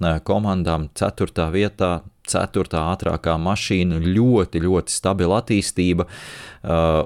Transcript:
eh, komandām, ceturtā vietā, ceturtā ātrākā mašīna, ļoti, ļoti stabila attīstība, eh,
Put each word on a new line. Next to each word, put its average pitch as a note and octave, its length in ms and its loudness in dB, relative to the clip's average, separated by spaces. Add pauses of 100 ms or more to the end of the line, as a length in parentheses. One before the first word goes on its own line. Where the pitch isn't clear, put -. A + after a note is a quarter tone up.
eh, E2 260 0
komandām, F#2 640 0 (100)
ceturtā F2+ 560 -2
vietā, F#2+ 480 0 (260)
ceturtā F2+ 540 -2 (120)
ātrākā E2 460 -2
mašīna, F2+ 640 0
ļoti, G2 600 2
ļoti F2+ 280 2
stabila F#2+ 500 0
attīstība, F2+ 640 0
eh, - 960 -2